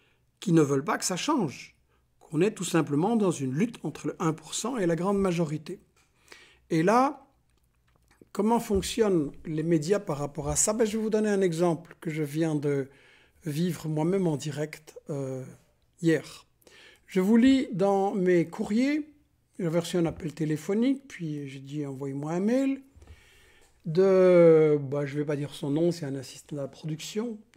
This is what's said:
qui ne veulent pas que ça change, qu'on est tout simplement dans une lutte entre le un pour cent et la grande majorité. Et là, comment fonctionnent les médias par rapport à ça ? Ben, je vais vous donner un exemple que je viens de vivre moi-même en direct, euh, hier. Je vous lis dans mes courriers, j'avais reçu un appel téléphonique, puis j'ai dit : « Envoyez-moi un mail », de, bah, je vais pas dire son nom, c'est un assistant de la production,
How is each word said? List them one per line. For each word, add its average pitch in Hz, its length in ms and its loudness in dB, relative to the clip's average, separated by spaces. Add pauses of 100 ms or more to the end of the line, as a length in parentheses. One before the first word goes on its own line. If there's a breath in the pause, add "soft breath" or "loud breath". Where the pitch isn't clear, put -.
(420 soft breath)
qui - 100 0
ne 165 100 6
veulent 139 220 2
pas 202 140 -2
que - 80 -6
ça 185 100 -4
change, 196 640 -4 (420)
qu'on - 220 -4
est 208 100 2
tout 202 140 -8
simplement 165 500 0
dans 202 160 2
une 131 220 -4
lutte 214 300 -2
entre - 240 -8
le 156 120 -6
un 160 140 0
pour - 200 -14
cent 254 220 -6
et 202 100 -2
la 170 120 0
grande 196 200 0
majorité. 170 640 -4 (880 soft breath)
Et 165 140 2
là, 254 380 2 (1120)
comment 220 260 2
fonctionnent 196 720 0 (140)
les 156 160 -4
médias 170 380 2
par 170 180 -6
rapport 143 320 -6
à 151 60 -2
ça ? 214 180 2
Ben, 226 120 2
je 214 120 0
vais 220 60 -2
vous 220 80 -2
donner 214 180 2
un 196 120 2
exemple 170 600 0
que 175 80 -6
je 156 140 -2
viens 151 320 0
de 143 320 0 (580 soft breath)
vivre 160 420 -2
moi-même 165 380 0
en 156 120 0
direct, 151 640 -10 (120)
euh, 131 320 -6 (580)
hier. 160 460 -2 (580 loud breath)
Je - 140 -4
vous 202 180 4
lis 262 360 4
dans 196 420 0
mes 180 320 2
courriers, 247 600 -2 (520)
j'avais 170 180 -2
reçu 170 200 -2
un 170 100 2
appel 147 260 -8
téléphonique, 202 760 -2
puis 151 400 -10
j'ai 135 120 -14
dit : « 139 260 -8
Envoyez-moi 139 460 -8
un 175 80 -2
mail », 269 420 0 (1040 soft breath)
de, 170 960 6
bah, 143 240 -4
je 139 100 -8
vais 147 100 -2
pas 151 100 -2
dire 143 180 -8
son 147 160 -8
nom, 160 220 2
c'est 165 160 -6
un 135 80 -6
assistant - 400 -14
de 143 60 -6
la 139 60 -6
production, 208 680 -8 (200)